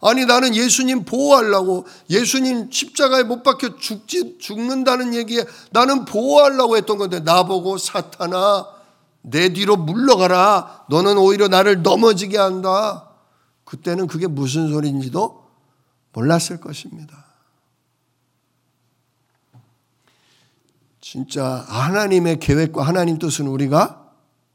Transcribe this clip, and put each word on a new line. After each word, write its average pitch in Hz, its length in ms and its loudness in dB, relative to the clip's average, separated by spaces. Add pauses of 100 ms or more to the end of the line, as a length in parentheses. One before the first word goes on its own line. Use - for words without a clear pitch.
아니, 254 240 2
나는 247 280 2
예수님 254 500 0
보호하려고, 208 800 2 (240)
예수님 240 600 -2
십자가에 262 520 0
못 240 200 -4
박혀 262 340 -2
죽지, - 640 -8
죽는다는 247 760 -2
얘기에 233 320 -4 (240)
나는 254 340 2
보호하려고 262 720 4
했던 214 220 -2
건데, 180 220 -6
나보고 180 580 0
"사탄아, 185 880 -2 (560)
내 160 320 0
뒤로 196 220 0
물러가라. 185 1120 2
너는 190 260 2
오히려 196 320 4
나를 190 340 4
넘어지게 208 540 2
한다." 190 720 -2 (560)
그때는 175 420 -6
그게 165 200 -6
무슨 143 440 -4
소리인지도 147 760 -6 (640)
몰랐을 165 480 -2
것입니다. 151 640 -18 (3750)
진짜 131 680 -8
하나님의 175 720 0
계획과 156 420 0
하나님 170 360 0
뜻은 151 280 -6
우리가 139 640 -2 (460)